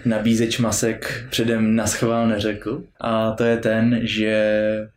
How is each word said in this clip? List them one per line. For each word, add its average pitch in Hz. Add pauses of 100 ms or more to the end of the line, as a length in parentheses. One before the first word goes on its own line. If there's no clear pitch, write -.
nabízeč 113
masek 113
předem 113
naschvál 113
neřekl. 107 (180)
A 110
to 110
je 117
ten, 113
že 107 (420)